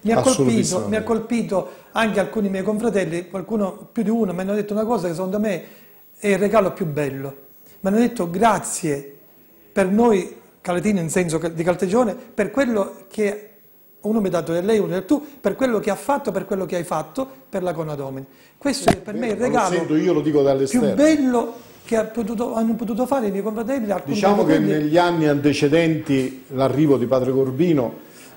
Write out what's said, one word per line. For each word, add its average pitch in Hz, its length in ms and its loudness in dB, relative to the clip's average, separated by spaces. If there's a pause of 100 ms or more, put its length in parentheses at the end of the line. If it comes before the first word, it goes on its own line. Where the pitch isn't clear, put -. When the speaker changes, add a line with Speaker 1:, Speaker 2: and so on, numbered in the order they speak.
Speaker 1:
mi 208 100 0
ha 226 40 2
colpito, - 160 2
Speaker 2:
Assolutissimamente. 226 580 2
Speaker 1:
mi 214 60 0
ha 214 80 -2
colpito 220 680 -2 (220)
anche 208 280 0
alcuni 202 300 0
miei 190 140 -4
confratelli, 190 680 -2
qualcuno, 196 600 -4
più 233 100 -4
di 196 80 -2
uno, 214 240 0
mi 180 80 -4
hanno 196 140 -2
detto 208 180 -4
una 214 120 -2
cosa 208 220 -2
che 170 60 -4
secondo 185 260 -4
me 208 240 -2 (540)
è 208 120 -2
il 190 100 2
regalo 202 340 2
più 185 140 -4
bello. 139 480 -4 (460)
Mi 190 100 -2
hanno 214 80 4
detto: 233 320 0
"Grazie 170 840 0 (540)
per 196 140 2
noi 185 500 2 (260)
caletini, 185 380 0
in 165 120 -4
senso 165 260 0
che, 170 160 -4
di 165 100 -4
Caltagirone, 185 520 2 (180)
per 202 160 -2
quello 233 580 -2
che", 208 420 -4 (520)
uno 220 200 0
mi 190 80 0
ha - 20 -4
dato 165 200 -2
del 175 140 0
lei, 220 140 4
uno 175 140 0
del 185 120 -4
tu, - 180 2 (160)
"per 202 160 0
quello 247 240 0
che 202 120 -2
ha 190 40 0
fatto, 277 360 -2
per 175 140 -4
quello 190 200 -4
che 180 120 -4
hai 170 60 -4
fatto 170 440 -6 (200)
per 190 140 -6
la 180 120 -2
Conatomeni". 139 520 -8 (320)
Questo - 320 -2
è - 80 4
per - 160 -12
me 233 140 -4
il 208 80 -2
Speaker 2:
Vero, 226 160 -2
ma 240 80 2
lo 214 60 2
Speaker 1:
regalo 180 100 0
Speaker 2:
sento, 151 200 0
io 175 180 2
lo 151 80 0
dico 147 200 2
dall'esterno. 139 460 2
Speaker 1:
più 190 80 0
bello 262 580 2 (320)
che 226 120 -2
ha 214 80 2
potuto, 226 500 -4
hanno 226 180 0
potuto 233 320 -2
fare 254 220 0
i - 40 -2
miei 190 120 -4
confratelli, 220 480 -4
alcuni 180 240 -4
Speaker 2:
Diciamo 208 280 4
che 160 120 4
Speaker 1:
confratelli. 151 300 2
Speaker 2:
negli 151 120 2
anni 170 300 4
antecedenti 143 1200 2
l'arrivo 135 500 2
di 117 80 0
Padre 127 260 2
Corbino 131 680 0 (380)